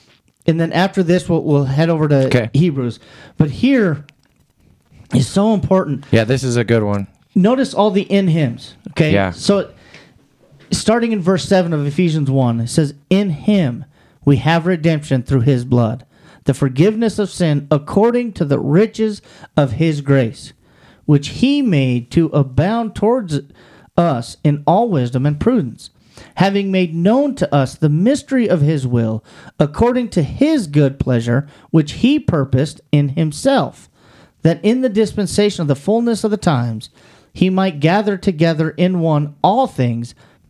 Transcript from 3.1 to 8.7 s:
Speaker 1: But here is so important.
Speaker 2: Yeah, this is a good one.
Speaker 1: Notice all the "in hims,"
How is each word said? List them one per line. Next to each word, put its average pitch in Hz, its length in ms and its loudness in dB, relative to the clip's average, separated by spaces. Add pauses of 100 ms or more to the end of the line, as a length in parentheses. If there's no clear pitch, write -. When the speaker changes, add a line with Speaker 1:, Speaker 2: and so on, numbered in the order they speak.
Speaker 1:
But 151 140 2
here 196 540 0 (1120)
is 131 120 0
so 208 280 0
important. 185 580 0
Speaker 2:
Yeah, 113 120 4
this 127 200 -2
is 120 120 -2
a 120 80 2
good 110 200 2
one. 101 240 -4 (260)
Speaker 1:
Notice 233 400 2
all 208 160 2
the 196 120 0
"in 196 260 0
hims," 151 480 -2 (160)